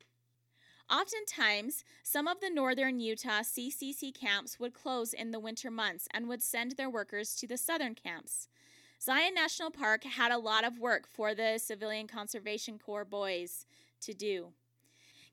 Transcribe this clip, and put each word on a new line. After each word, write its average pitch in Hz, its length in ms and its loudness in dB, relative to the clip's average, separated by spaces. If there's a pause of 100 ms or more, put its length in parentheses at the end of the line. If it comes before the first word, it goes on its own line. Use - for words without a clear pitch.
(920)
Oftentimes, 285 960 2 (180)
some 294 260 0
of 359 120 -2
the 381 100 -2
northern 262 500 2
Utah 220 400 0
C 247 300 -4
C 277 240 -6
C 269 180 -6
camps - 480 -2
would 240 140 -4
close 240 400 -2
in 226 160 -6
the 220 100 -4
winter 226 300 -6
months 214 420 -2
and 233 160 -4
would 247 140 -4
send 247 300 0
their 262 180 -2
workers 214 460 -4
to 233 100 -4
the 240 100 -4
southern 285 380 0
camps. - 540 -8 (520)
Zion 311 320 4
National 330 380 2
Park 269 340 4
had 247 280 4
a 240 40 4
lot 220 280 4
of 240 140 0
work 233 300 2
for 214 260 0
the 220 240 2
Civilian 214 500 -4
Conservation 214 680 -6
Corps 208 280 -6
boys 190 580 -2 (380)
to 220 100 -6
do. 185 360 -2 (840)